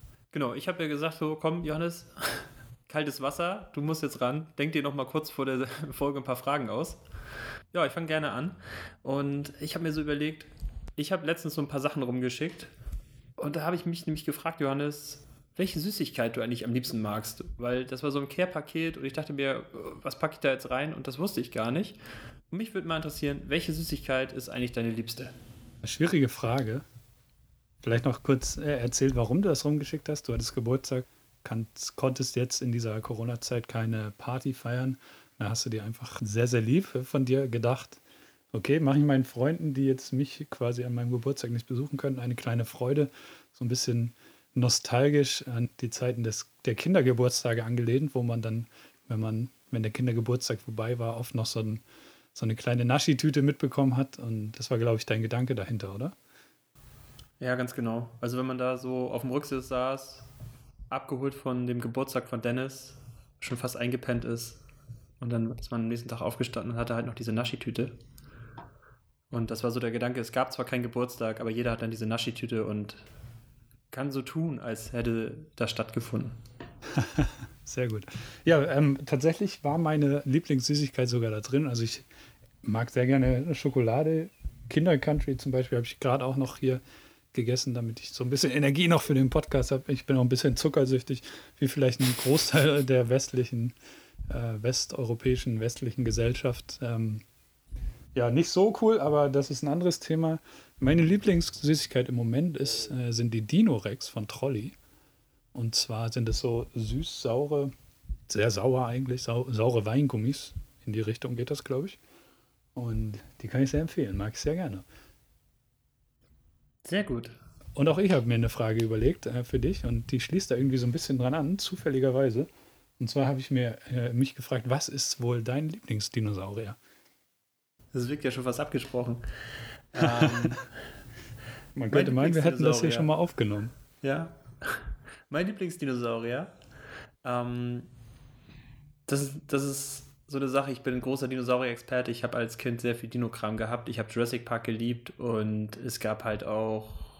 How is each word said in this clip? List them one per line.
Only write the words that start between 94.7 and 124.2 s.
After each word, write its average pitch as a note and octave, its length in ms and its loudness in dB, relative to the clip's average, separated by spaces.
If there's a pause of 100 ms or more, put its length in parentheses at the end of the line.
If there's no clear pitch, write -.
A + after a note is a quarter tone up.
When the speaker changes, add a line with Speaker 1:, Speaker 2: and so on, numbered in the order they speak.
Speaker 2:
westlichen A#2 460 -2
Gesellschaft. A#2 760 0
Ähm, A2+ 380 -2 (920)
ja, A#2+ 160 2
nicht D3+ 180 4
so G3+ 320 4
cool, A3 180 8
aber D3 300 4
das C#3 220 2
ist C3+ 120 -4
ein C#3+ 60 0
anderes F3 320 2
Thema. D#3+ 400 2 (400)
Meine D#3 220 8
Lieblingssüßigkeit D#3+ 1080 4
im B2+ 60 -2
Moment B2 420 2
ist, - 340 -2
äh, B2 220 -2
sind A#2 220 2
die A2+ 80 0
Dino-Rex A#2+ 640 2
von G#2+ 180 -6
Trolli. A#2+ 460 -4 (800)
Und A#2 220 -2
zwar A2+ 380 0
sind A2+ 160 0
es A2+ 120 2
so A#2 340 0
süß-saure, C3+ 960 0 (580)
sehr G#2+ 220 2
sauer B2 360 2
eigentlich, B2 360 -2
sau-, A#2+ 280 0
saure A2+ 360 4
Weingummis. B2+ 680 0 (320)
In A2 60 -4
die G#2+ 80 0
Richtung A2+ 360 -2
geht A#2+ 140 -4
das, C#3+ 120 -2
glaub C3+ 220 -2
ich. - 140 -10 (760)
Und A2+ 440 -2 (240)
die G#2+ 60 -8
kann B2+ 140 2
ich C3+ 80 4
sehr D3 120 2
empfehlen, C3+ 340 -2
mag G#2+ 180 -2
ich - 60 -10
sehr D3 140 0
gerne. B2+ 280 -4 (2000)
Speaker 1:
Sehr G3 180 0
gut. A#2+ 260 -4 (440)
Speaker 2:
Und C#3+ 140 4
auch D#3 100 4
ich F#3+ 140 6
habe B2 140 6
mir A#2+ 80 4
eine A#2 140 4
Frage A2+ 360 2
überlegt, A2+ 420 2
äh, A#2+ 180 -2
für C3 160 0
dich D3+ 240 0
und A#2+ 260 -2
die B2+ 100 2
schließt - 300 -2
da B2 60 4
irgendwie C3 220 4
so A#2+ 80 2
ein A#2+ 60 2
bisschen C#3 260 -2
dran B2 160 2
an, D#3+ 240 0
zufälligerweise. C3+ 880 2 (520)
Und A#2+ 120 -2
zwar C3+ 160 4
habe C3+ 140 2
ich C3 100 -6
mir, B2 280 2 (140)
äh, B2 200 0
mich B2+ 220 2